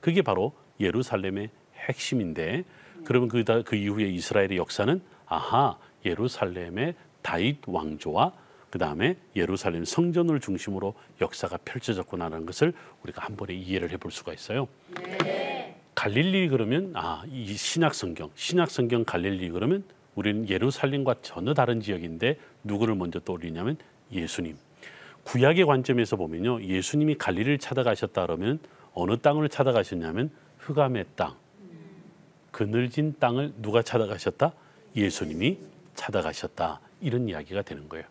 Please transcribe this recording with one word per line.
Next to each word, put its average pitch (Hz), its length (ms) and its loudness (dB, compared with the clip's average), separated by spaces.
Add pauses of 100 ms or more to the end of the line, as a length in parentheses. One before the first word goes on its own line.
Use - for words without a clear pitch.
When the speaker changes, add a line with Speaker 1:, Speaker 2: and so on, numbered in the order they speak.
Speaker 1:
그게 175 220 4
바로 101 320 2 (260)
예루살렘의 101 680 0 (380)
핵심인데, 92 760 -2 (400)
그러면 123 240 2
그 117 160 2
다-, 113 180 4
그 113 140 -2
이후에 101 320 0
이스라엘의 95 480 2
역사는, 104 460 0 (240)
아하, 110 500 2 (280)
예루살렘의 95 920 -2 (260)
다윗 107 460 0
왕조와 78 680 0 (380)
그 - 80 -6
다음에 85 380 2 (180)
예루살렘 87 500 0
성전을 170 560 2
중심으로 98 540 -4 (260)
역사가 87 440 -4
펼쳐졌구나라는 87 840 -6
것을 147 280 0 (300)
우리가 - 180 -12
한 104 140 -10
번에 95 180 -8
이해를 90 380 -2
해볼 90 180 -8
수가 - 240 -10
있어요. 123 340 -4 (540)
Speaker 2:
네. - 580 -6 (140)
Speaker 1:
갈릴리 170 540 2
그러면, 135 460 2
아, 80 320 -6
이 127 280 -8
신약 160 400 2
성경, 82 400 -6
신약 170 360 0
성경 120 340 2
갈릴리 92 460 -2
그러면 123 320 0 (320)
우리는 104 340 0
예루살렘과 131 760 2
전혀 147 320 -2
다른 123 260 4
지역인데 95 580 -2 (260)
누구를 104 320 2
먼저 90 240 -2
떠올리냐면 87 580 -6 (340)
예수님. 82 440 -4 (680)
구약의 147 400 6
관점에서 127 520 4
보면요, 92 460 0
예수님이 101 540 2
갈릴리를 113 420 0
찾아가셨다 117 680 0
그러면 92 320 0 (340)
어느 92 240 0
땅을 151 320 4
찾아가셨냐면 110 840 0 (280)
흑암의 131 480 0 (100)
땅, 110 180 -2 (1160)
그늘진 123 680 0
땅을 131 400 0
누가 110 240 2
찾아가셨다? 110 720 0 (420)
예수님이 95 640 0 (360)
찾아가셨다. 80 840 -4 (200)
이런 123 280 0
이야기가 92 340 -6
되는 73 260 -10
거예요. 78 220 -12